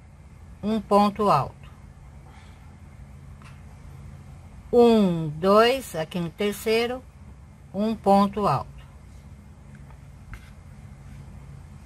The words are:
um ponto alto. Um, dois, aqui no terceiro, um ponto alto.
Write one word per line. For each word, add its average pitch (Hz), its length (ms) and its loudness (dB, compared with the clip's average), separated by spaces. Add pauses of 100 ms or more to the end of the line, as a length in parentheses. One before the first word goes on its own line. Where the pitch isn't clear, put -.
(640)
um 214 180 -2
ponto 202 480 2
alto. 143 420 -2 (3000)
Um, 208 560 4
dois, 208 640 2
aqui 160 240 -6
no 170 120 -6
terceiro, 226 760 -4 (680)
um 220 200 -2
ponto 202 520 2
alto. - 400 -4 (3000)